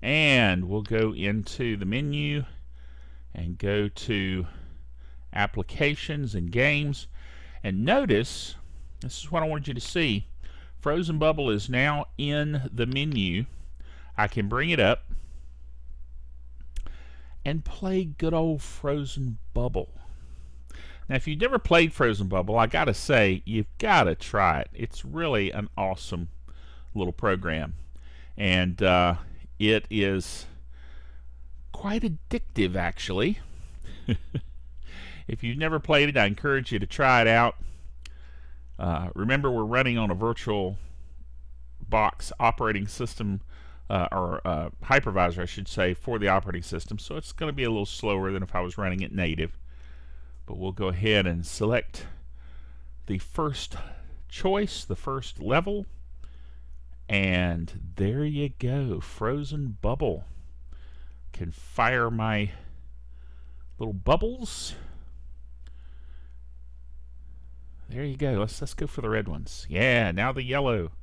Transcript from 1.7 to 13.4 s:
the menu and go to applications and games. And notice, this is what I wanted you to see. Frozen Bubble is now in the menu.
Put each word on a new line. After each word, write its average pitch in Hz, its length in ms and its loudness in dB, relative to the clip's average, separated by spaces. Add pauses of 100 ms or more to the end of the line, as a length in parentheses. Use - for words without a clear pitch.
the 101 80 -2
menu 147 580 0 (880)
and 85 240 -6
go 104 300 2
to 95 600 0 (880)
applications 139 1000 0
and 87 160 0
games. 143 560 2 (560)
And 98 220 0
notice, 170 680 4 (460)
this - 220 -6
is - 80 -6
what 160 120 2
I 156 40 2
wanted 151 220 -2
you 139 40 -4
to 123 80 -4
see. 127 460 2 (520)
Frozen 165 380 2
Bubble 156 320 4
is 104 200 2
now 143 380 2 (100)
in 147 560 0
the 117 120 2
menu. 123 600 2 (720)